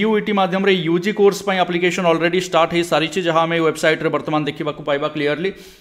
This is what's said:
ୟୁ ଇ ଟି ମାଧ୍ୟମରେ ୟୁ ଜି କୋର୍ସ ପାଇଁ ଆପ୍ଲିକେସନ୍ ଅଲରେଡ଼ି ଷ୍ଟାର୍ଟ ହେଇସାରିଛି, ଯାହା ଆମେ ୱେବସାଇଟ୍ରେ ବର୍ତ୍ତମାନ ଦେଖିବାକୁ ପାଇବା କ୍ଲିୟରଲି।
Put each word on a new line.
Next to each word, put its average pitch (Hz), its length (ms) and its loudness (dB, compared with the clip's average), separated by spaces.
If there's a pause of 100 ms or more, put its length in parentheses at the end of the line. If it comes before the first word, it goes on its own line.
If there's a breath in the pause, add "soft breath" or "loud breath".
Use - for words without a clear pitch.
ୟୁ 214 160 2
ଇ 202 40 0
ଟି 196 100 -4
ମାଧ୍ୟମରେ 190 420 2
ୟୁ 160 260 0
ଜି 202 120 -2
କୋର୍ସ 202 320 2
ପାଇଁ 190 160 -2
ଆପ୍ଲିକେସନ୍ 175 460 0
ଅଲରେଡ଼ି 170 360 2
ଷ୍ଟାର୍ଟ 165 320 2
ହେଇସାରିଛି, 170 480 0
ଯାହା 165 200 2
ଆମେ 165 180 0
ୱେବସାଇଟ୍ରେ 156 500 0
ବର୍ତ୍ତମାନ 151 340 -2
ଦେଖିବାକୁ 151 400 -6
ପାଇବା 147 240 -2
କ୍ଲିୟରଲି। 151 440 -2 (300 loud breath)